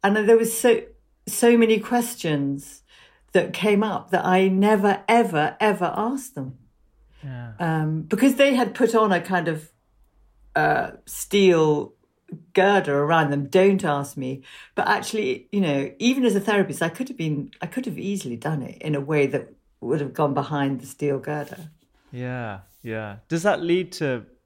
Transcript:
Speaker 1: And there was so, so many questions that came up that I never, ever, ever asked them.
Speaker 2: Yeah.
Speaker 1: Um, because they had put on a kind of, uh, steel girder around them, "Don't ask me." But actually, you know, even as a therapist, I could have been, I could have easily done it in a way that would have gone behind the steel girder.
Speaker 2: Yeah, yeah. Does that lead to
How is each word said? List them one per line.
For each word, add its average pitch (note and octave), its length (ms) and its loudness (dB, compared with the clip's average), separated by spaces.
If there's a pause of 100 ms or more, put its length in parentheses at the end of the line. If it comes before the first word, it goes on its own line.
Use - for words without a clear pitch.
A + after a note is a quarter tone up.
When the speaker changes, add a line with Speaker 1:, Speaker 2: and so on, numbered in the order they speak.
Speaker 1:
And G3+ 120 4 (120)
there A3+ 80 8
was A3+ 220 0
so, A#3+ 220 4 (480)
so A#3+ 280 4
many A3+ 220 4
questions D3+ 1040 -4 (520)
that F3 180 2
came G#3 320 2
up - 260 -6
that - 160 0
I F#3 220 4
never, G3 580 2
ever, F#3 540 2
ever F3+ 360 0
asked B3 380 -6
them. C3+ 240 -12 (640)
Speaker 2:
Yeah. B2 380 -12
Speaker 1:
Um, D#3+ 420 -2
because C4 320 2
they C#4 220 4
had B3 180 -2
put A#3 220 2
on G#3+ 160 4
a F3 80 2
kind F3 260 -2
of, D#3+ 240 -6 (840)
uh, D3+ 340 0 (160)
steel E3 880 2 (580)
girder F#3 520 4
around D#3 260 2
them, C#3+ 160 -2
"Don't F#3+ 380 4
ask C#3+ 320 -2
me." C3 260 -8 (320)
But - 140 -2
actually, G#3 640 -2
you G3+ 80 0
know, C#3+ 400 -2
even B3+ 240 0
as G#3+ 100 2
a G3 60 2
therapist, G3 420 -2
I E3 60 0
could B3 200 -8
have - 80 -14
been, D3 360 -4 (100)
I F3+ 40 -10
could B3+ 200 -8
have F3+ 100 -8
easily F#3+ 400 -8
done D3 260 -6
it - 200 -14
in D3+ 140 -2
a C#3 40 -2
way C#3 280 0
that - 240 -6 (280)
would C#3+ 200 -2
have C3+ 140 -8
gone C#3+ 200 0
behind C#3 460 -4
the - 60 -18
steel C#3 340 -4
girder. D3+ 500 -10 (400)
Speaker 2:
Yeah, B2 500 -10 (220)
yeah. A2 340 -10 (120)
Does E3 160 -4
that G3+ 180 2
lead F3 300 -2
to B2+ 320 -4 (220)